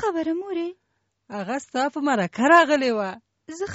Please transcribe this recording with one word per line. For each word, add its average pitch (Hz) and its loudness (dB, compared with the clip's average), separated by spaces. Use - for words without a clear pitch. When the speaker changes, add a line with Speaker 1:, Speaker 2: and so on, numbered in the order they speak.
Speaker 1:
خبره 330 -2
مورې؟ 349 -6
Speaker 2:
هغه 208 -6
ستا 254 -4
په 311 -6
مرکه 214 0
راغلې 294 6
وه. 196 -4
Speaker 1:
زه 370 -6